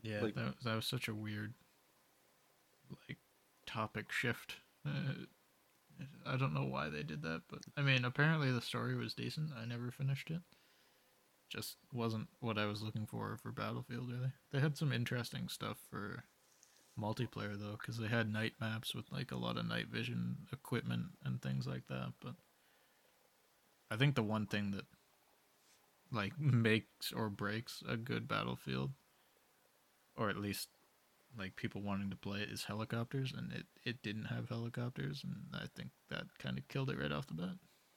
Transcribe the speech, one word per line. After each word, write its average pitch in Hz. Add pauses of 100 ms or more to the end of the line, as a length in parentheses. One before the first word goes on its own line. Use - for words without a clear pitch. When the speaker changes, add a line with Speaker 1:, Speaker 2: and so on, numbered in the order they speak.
Speaker 1:
Yeah, 107
Speaker 2:
Like 110
Speaker 1:
that, 123
that 110
was 110
such -
a 110
weird, 107 (1500)
like, 135 (460)
topic 110
shift. - (280)
Uh, - (1000)
I 135
don't 135
know 139
why 135
they 151
did 147
that, 82
but, - (180)
I 147
mean, 131
apparently 147
the 120
story 123
was 117
decent. 151
I 113
never 120
finished 135
it. 165 (1040)
Just - (160)
wasn't 113 (120)
what 113
I 104
was 104
looking 110
for 107
for 113
Battlefield, 120
really. 123 (200)
They 139
had 147
some 147
interesting 120
stuff 107 (120)
for - (720)
multiplayer, 107
though, 104
'cause 117
they 113
had 113
night 110
maps 110
with, -
like, -
a 127
lot 120
of 113
night 113
vision 120
equipment -
and -
things 65
like 127
that, 131
but - (1500)
I 110
think 139
the 113
one 107
thing 104
that, 98 (1200)
like, 104
makes 117
or 110
breaks 104
a 123
good 113
Battlefield, 120 (1200)
or 113
at 98
least, 101 (680)
like, 95
people -
wanting 98
to 92
play 101
it, 120
is 107
helicopters, 117
and -
it, - (160)
it 120
didn't 107
have 117
helicopters, 123
and -
I -
think - (180)
that -
kinda -
killed 135
it -
right -
off 143
the -
bat. 180 (400)